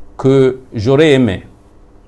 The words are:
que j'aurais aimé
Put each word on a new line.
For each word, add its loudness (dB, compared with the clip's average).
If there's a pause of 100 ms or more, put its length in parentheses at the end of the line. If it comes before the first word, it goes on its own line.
(160)
que 0 (120)
j'aurais 0
aimé 0 (600)